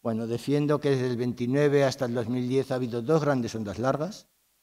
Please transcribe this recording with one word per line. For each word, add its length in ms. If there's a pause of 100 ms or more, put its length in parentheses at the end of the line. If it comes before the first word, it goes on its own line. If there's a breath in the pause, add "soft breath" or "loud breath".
Bueno, 240
defiendo 540
que 100
desde 160
el 100
veintinueve 680
hasta 220
el 80
dos 140
mil 200
diez 220
ha 40
habido 280
dos 200
grandes 320
ondas 240
largas 480 (360)